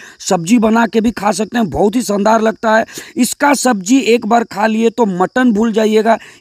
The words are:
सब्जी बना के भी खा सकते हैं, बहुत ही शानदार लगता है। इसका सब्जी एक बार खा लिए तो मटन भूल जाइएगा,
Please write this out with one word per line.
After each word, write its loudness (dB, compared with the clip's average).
सब्जी 0
बना 2
के -2
भी 0
खा -2
सकते -6
हैं, -2
बहुत 0
ही 0
शानदार 0
लगता 0
है। 0
इसका 0
सब्जी 0
एक 0
बार 0
खा -2
लिए 0
तो 0
मटन 0
भूल 0
जाइएगा, 2